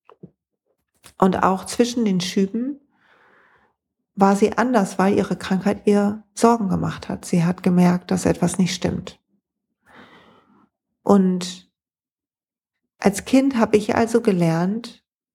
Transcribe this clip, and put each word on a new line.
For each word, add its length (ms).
Und 260
auch 200
zwischen 400
den 160
Schüben 600
war 200
sie 220
anders, 420
weil 180
ihre 200
Krankheit 500
ihr 460
Sorgen 340
gemacht 400
hat. 160
Sie 220
hat 180
gemerkt, 480
dass 140
etwas 320
nicht 180
stimmt. 420
Und 680
als 220
Kind 320
habe 220
ich 180
also 240
gelernt, 840